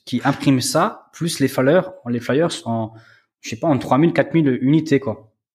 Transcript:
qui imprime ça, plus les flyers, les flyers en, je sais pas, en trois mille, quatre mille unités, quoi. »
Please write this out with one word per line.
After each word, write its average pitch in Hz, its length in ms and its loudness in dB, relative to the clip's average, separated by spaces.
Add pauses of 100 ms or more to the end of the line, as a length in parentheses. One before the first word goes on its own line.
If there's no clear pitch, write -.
qui 123 180 -4
imprime 135 380 0
ça, - 520 -2
plus 165 260 -6
les 135 80 2
flyers, 160 440 2 (160)
les 120 120 -4
flyers 151 460 -2
en, 113 280 -4 (480)
je - 80 -14
sais 117 60 -8
pas, 156 120 -4
en 143 100 2
trois 127 200 0
mille, 165 160 4
quatre - 200 0
mille 143 280 2
unités, 143 380 2
quoi. » - 260 -6 (300)